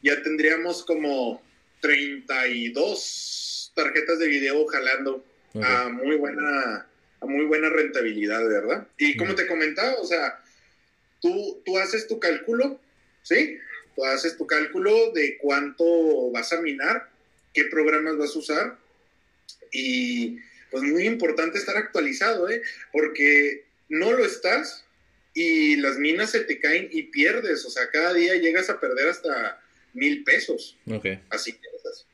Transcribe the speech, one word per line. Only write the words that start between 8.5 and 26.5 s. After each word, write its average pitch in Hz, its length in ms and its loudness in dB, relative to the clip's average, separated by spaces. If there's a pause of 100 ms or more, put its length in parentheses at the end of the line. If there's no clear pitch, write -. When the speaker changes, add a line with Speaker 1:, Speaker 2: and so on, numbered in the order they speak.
Speaker 1:
Y 147 200 2
como 175 160 -2
Speaker 2:
Ujú. 185 100 -2
Speaker 1:
te - 60 -2
comentaba, 165 520 0
o 175 60 -6
sea, 160 320 -2 (840)
tú, 196 440 -2
tú 190 140 0
haces 190 280 -2
tu - 140 -4
cálculo, 233 600 0 (420)
¿sí? 277 360 2 (380)
Tú 135 80 -2
haces 139 320 0
tu 160 100 -6
cálculo 185 680 4
de 151 260 0
cuánto 143 920 2
vas 117 220 -4
a 170 100 -2
minar, 156 460 -2 (440)
qué 147 120 2
programas 151 520 2
vas 147 200 -2
a - 20 -4
usar 160 400 -2 (960)
y, 123 680 -2 (320)
pues, 131 140 -4
muy 165 220 2
importante 165 520 0
estar 196 180 -4
actualizado, 190 720 0
¿eh? 233 140 -2 (300)
Porque 147 720 4 (260)
no 175 220 2
lo 254 120 4
estás - 640 -2 (480)
y 156 420 4
las 139 220 0
minas 165 320 0
se 220 100 0
te - 200 -4